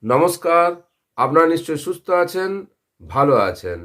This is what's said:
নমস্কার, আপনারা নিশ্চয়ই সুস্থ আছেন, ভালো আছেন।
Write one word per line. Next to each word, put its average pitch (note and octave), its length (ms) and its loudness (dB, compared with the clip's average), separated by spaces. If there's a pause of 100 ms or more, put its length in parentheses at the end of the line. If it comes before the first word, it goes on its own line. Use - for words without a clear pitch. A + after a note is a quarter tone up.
(120)
নমস্কার, E3+ 560 2 (500)
আপনারা C#3+ 340 4
নিশ্চয়ই D#3+ 340 -4
সুস্থ F3 200 -8 (180)
আছেন, F#3 260 -6 (500)
ভালো C3 340 0 (140)
আছেন। F2 360 -8